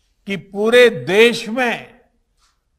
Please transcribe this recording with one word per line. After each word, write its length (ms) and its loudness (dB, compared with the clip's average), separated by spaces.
कि 100 -6
पूरे 540 2
देश 580 0
में 520 -8